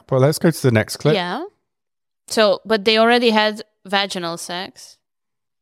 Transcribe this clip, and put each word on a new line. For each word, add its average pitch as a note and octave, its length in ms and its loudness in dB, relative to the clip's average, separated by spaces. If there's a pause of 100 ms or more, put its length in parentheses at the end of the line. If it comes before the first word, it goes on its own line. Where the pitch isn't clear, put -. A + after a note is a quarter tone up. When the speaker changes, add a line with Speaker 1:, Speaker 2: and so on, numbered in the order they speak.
Speaker 1:
but C3 140 0
let's D3 180 2
go E3+ 120 2
to - 120 -6
the C3 80 4
next - 280 0
clip. D3+ 160 0
Speaker 2:
Yeah. F#3+ 300 -4 (840)
So, G#3+ 360 2
but G3+ 200 -2
they A3 140 4
already A#3+ 320 4
had G#3+ 320 0 (220)
vaginal F#3+ 520 -4
sex. - 600 -14 (640)